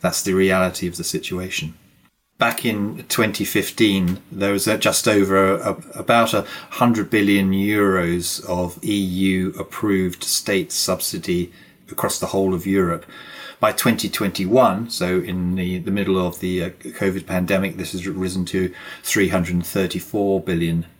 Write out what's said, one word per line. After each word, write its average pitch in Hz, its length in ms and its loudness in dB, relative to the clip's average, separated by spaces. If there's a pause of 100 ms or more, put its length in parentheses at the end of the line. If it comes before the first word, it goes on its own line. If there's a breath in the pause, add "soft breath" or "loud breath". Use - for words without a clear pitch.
that's 90 220 -2
the 98 100 0
reality 92 540 2
of 85 100 -6
the 85 60 -8
situation. 90 720 -6 (640)
Back 117 260 0
in 104 440 -2
twenty 107 360 0
fifteen, 98 880 2
there 98 200 -2
was, 98 160 0
uh, 107 100 2
just 104 300 2
over 98 460 4
a, 98 200 -2
a, - 260 -12
about 113 340 4
a 101 140 0 (240 loud breath)
hundred 113 400 2
billion 101 400 4
euros 98 960 2
of 90 380 -4
E 104 140 0
U 95 640 0
approved 95 640 -2
state - 480 -2
subsidy 90 840 -2 (380 loud breath)
across - 280 -4
the - 80 -4
whole 98 280 0
of 85 100 -4
Europe. 92 400 0 (540 loud breath)
By - 140 2
twenty 107 340 0
twenty-one, 104 840 2
so 92 300 0
in 90 360 -2
the, 90 240 -2
the 85 120 -4
middle 98 260 0
of 90 220 -2
the, 90 240 -2
uh, 87 60 -4
covid 95 560 -4
pandemic, 92 500 0
this 92 160 -8
has 92 160 -6
risen 92 380 -4
to 92 280 -2 (300 loud breath)
three 98 240 2
hundred 87 280 0
and 87 120 -2
thirty-four 98 720 -2
billion 85 460 0 (140)